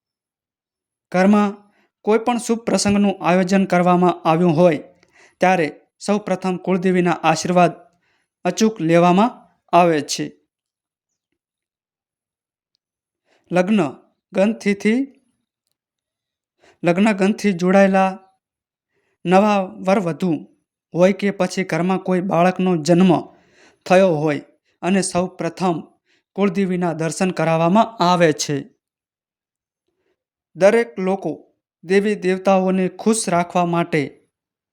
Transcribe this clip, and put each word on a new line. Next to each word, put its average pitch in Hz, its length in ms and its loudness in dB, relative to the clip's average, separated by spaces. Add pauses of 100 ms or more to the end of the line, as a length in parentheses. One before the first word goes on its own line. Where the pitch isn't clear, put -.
(1120)
ઘરમાં 202 440 2 (480)
કોઈ 226 200 0
પણ 233 220 -4
શુભ 226 180 -4
પ્રસંગનું 202 560 0
આયોજન 185 500 0
કરવામાં 175 520 2
આવ્યું 165 360 2
હોય 170 260 2 (560)
ત્યારે 180 280 2 (300)
સૌ 202 200 -2
પ્રથમ 185 400 -4
કુળદેવીના 180 640 -2
આશીર્વાદ 165 520 0 (680)
અચૂક 220 360 -2
લેવામાં 175 540 2 (380)
આવે 170 300 4
છે. - 220 -8 (3250)
લગ્ન 185 300 0 (520)
ગ્રંથિથી, 214 680 -2 (1800)
લગ્ન 175 300 2
ગ્રંથિથી 196 480 -2
જોડાયેલા 190 500 2 (1120)
નવા 196 360 4 (220)
વરવધુ 185 480 -2 (640)
હોય 185 240 2
કે 202 140 -2
પછી 185 380 -4
ઘરમાં 185 360 -2
કોઈ 185 200 -2
બાળકનો 185 520 0
જન્મ 175 340 4 (720)
થયો 185 300 4
હોય 147 300 -4 (360)
અને 185 200 0
સૌ 180 220 -4 (100)
પ્રથમ 165 420 -4 (600)
કુળદેવીના 180 640 -2
દર્શન 165 340 -4
કરાવવામાં 165 580 0 (100)
આવે 175 340 2
છે. 147 220 -6 (2000)
દરેક 226 420 2
લોકો 185 340 -4 (520)
દેવી 196 360 0
દેવતાઓને 185 640 0 (120)
ખુશ 220 320 -2
રાખવા 175 380 0
માટે 170 380 -2 (680)